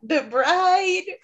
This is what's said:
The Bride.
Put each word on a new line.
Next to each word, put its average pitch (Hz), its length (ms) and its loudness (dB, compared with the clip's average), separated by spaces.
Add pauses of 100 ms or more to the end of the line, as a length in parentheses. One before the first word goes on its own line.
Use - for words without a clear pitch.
The 262 180 0
Bride. 370 1040 0